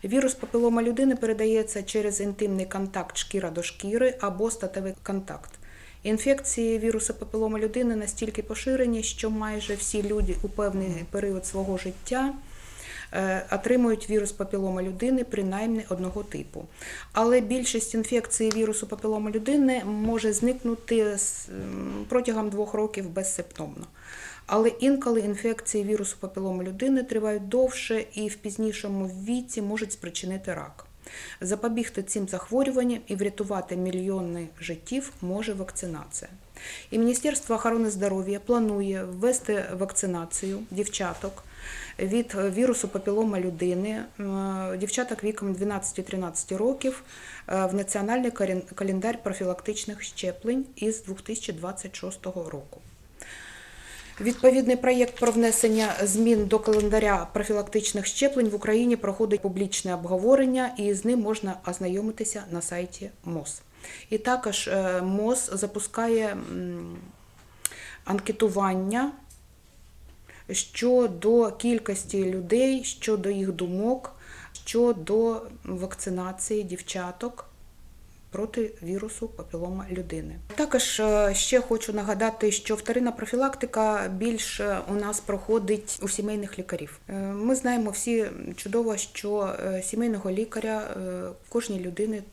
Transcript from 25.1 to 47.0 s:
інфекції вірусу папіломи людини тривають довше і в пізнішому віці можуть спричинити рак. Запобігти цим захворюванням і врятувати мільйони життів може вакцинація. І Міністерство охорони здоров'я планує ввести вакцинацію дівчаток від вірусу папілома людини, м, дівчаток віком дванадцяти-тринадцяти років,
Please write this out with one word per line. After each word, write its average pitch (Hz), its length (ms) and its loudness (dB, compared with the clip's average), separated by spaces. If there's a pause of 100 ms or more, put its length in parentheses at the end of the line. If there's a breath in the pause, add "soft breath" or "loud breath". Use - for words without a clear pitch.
інфекції 208 640 0
вірусу 202 360 0
папіломи 190 440 -4
людини 254 400 2
тривають 214 440 0
довше 240 680 2
і 208 140 -4
в 202 80 -6
пізнішому 202 720 -2
віці 220 540 -4
можуть 208 300 -2
спричинити 185 600 -6
рак. 143 320 -10 (560 loud breath)
Запобігти 214 600 -2
цим 196 240 -2
захворюванням 247 800 2
і 202 80 -2
врятувати 196 600 -2
мільйони 180 720 -2 (120)
життів 170 520 -6 (100)
може 202 320 -2
вакцинація. 180 800 -8 (600 loud breath)
І 220 80 2
Міністерство 247 560 2
охорони 226 340 2
здоров'я 196 500 0
планує 202 640 2
ввести 196 720 0
вакцинацію 190 840 -2 (120)
дівчаток 196 720 -4 (560 loud breath)
від 208 360 0
вірусу 202 520 2
папілома 202 520 0
людини, 180 640 0 (160)
м, 190 600 -2
дівчаток 214 440 -2
віком 202 300 -2
дванадцяти-тринадцяти 190 1040 -4
років, 262 460 0 (440 loud breath)